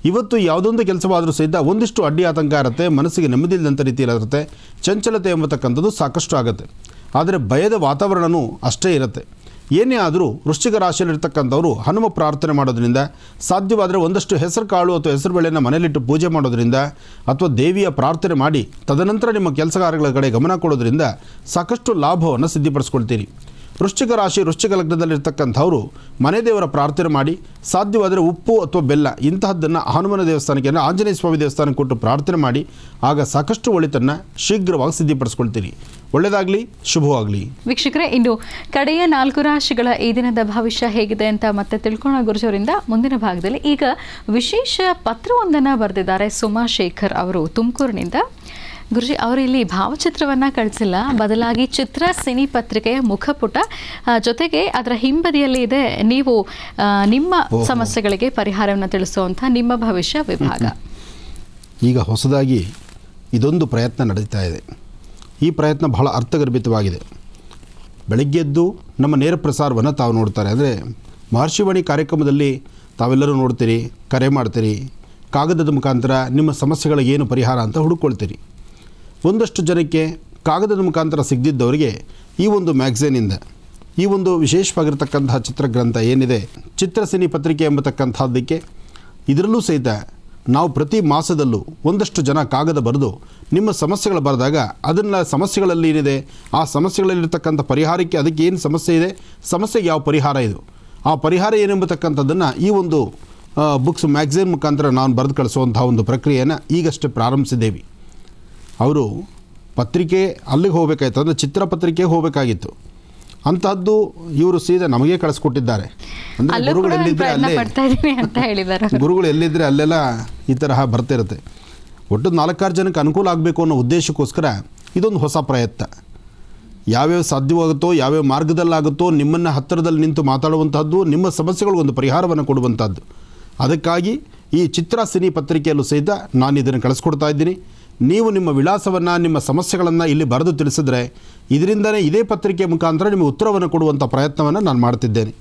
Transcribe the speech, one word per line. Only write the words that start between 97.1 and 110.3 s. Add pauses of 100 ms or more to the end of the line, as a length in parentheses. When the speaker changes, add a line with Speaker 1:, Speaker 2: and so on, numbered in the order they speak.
Speaker 1:
ಪರಿಹಾರಕ್ಕೆ,
ಅದಕ್ಕೆ
ಏನು
ಸಮಸ್ಯೆ
ಇದೆ, (260)
ಸಮಸ್ಯೆಗೆ
ಯಾವ
ಪರಿಹಾರ
ಇದು, (420)
ಆ
ಪರಿಹಾರ
ಏನೆಂಬತಕ್ಕಂಥದ್ದನ್ನು
ಈ
ಒಂದು, (420)
ಆ,
ಬುಕ್ಸ್
ಮ್ಯಾಗಝೀನ್
ಮುಖಾಂತರ
ನಾನು
ಬರೆದು
ಕಳಿಸುವಂಥ
ಒಂದು
ಪ್ರಕ್ರಿಯೆಯನ್ನು
ಈಗಷ್ಟೇ
ಪ್ರಾರಂಭಿಸಿದ್ದೇವೆ. (880)
ಅವರು (480)
ಪತ್ರಿಕೆ (100)